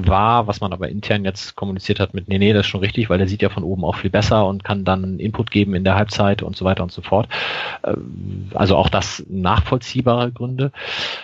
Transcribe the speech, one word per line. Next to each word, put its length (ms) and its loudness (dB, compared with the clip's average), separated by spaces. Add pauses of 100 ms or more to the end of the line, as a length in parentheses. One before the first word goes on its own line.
war, 420 4
was 140 -4
man 140 -4
aber 160 -4
intern 340 -2
jetzt 320 -6
kommuniziert 440 -4
hat 140 -2
mit, 140 -6
nee, 100 0
nee, 140 8
das 140 6
ist 20 -2
schon 140 -4
richtig, 280 0
weil 80 4
der 120 2
sieht 120 -4
ja 80 4
von 140 -6
oben 220 -2
auch 100 0
viel 140 -2
besser 360 4
und 180 -2
kann 200 -2
dann 360 0
Input 320 -2
geben 220 2
in 120 0
der 100 4
Halbzeit 480 2
und 120 -6
so 100 -4
weiter 180 2
und 80 -6
so 100 -14
fort. 280 0 (520)
Äh, 120 -2 (600)
also 220 4
auch 140 4
das 400 -2
nachvollziehbare 1000 0
Gründe. 420 -4 (500)